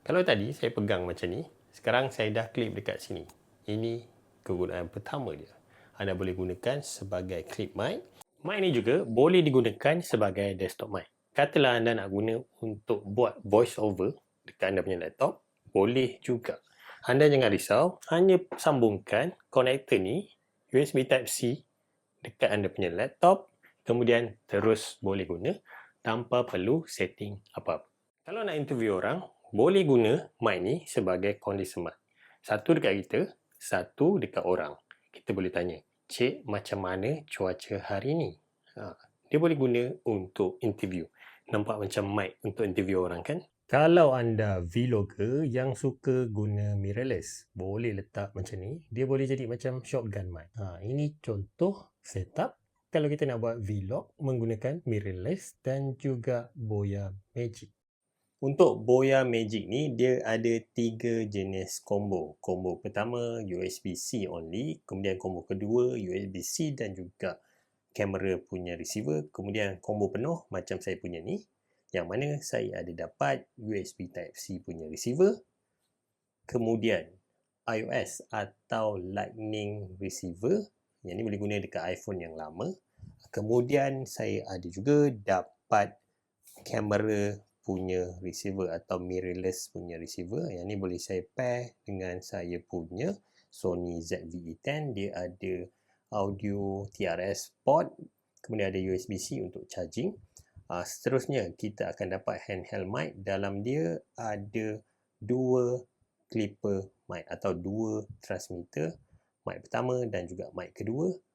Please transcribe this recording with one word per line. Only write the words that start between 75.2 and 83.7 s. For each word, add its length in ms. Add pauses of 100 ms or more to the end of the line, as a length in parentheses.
Kemudian 720 (480)
I 240
O 80
S 320
atau 720
Lightning 880 (160)
receiver. 640 (400)
Yang 80
ni 80
boleh 160
guna 240
dekat 320
iPhone 240
yang 160
lama. 400 (560)
Kemudian 720